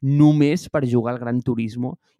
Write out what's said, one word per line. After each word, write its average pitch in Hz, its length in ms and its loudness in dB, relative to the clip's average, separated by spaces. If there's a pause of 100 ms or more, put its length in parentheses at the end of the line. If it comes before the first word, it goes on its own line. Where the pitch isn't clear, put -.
només 147 720 2
per 143 160 -2
jugar 120 280 0
al 123 40 -8
Gran 120 240 -4
Turismo 120 560 -6 (200)